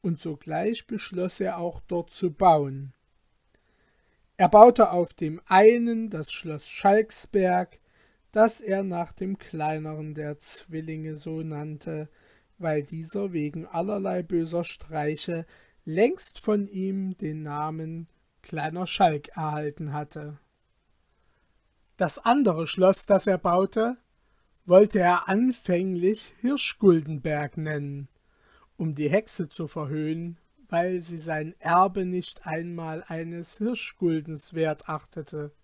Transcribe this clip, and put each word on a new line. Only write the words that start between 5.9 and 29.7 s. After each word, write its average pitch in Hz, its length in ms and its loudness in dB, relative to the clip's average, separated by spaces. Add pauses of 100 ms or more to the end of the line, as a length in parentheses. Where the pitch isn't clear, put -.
das 160 240 -8
Schloss 151 360 -10
Schalksberg, 196 1080 0 (540)
das 220 280 4
er 196 220 -2
nach 170 300 -6
dem 190 260 -8
kleineren 156 760 -8
der 147 240 -10
Zwillinge 156 760 -8
so 160 260 -10
nannte, 156 640 -10 (500)
weil 156 240 -2
dieser 165 500 -8
wegen 156 340 -6
allerlei 190 560 -4
böser 165 420 -2
Streiche 156 840 -6 (380)
längst 214 560 0
von 208 260 0
ihm 190 500 -4
den 156 260 -6
Namen 160 680 -8 (340)
Kleiner 160 440 -6
Schalk 160 420 2
erhalten 151 640 -6
hatte. 147 460 -10 (1600)
Das - 220 0
andere 226 480 2
Schloss, 185 400 4
das 196 200 4
er 185 120 2
baute, 196 580 0 (680)
wollte 202 320 8
er 175 300 2
anfänglich 190 1120 0
Hirschguldenberg 160 1160 0
nennen, 143 520 -6 (680)
um 160 180 -4
die 147 140 -2
Hexe 180 400 -2
zu - 180 -8
verhöhnen, 160 720 -6 (300)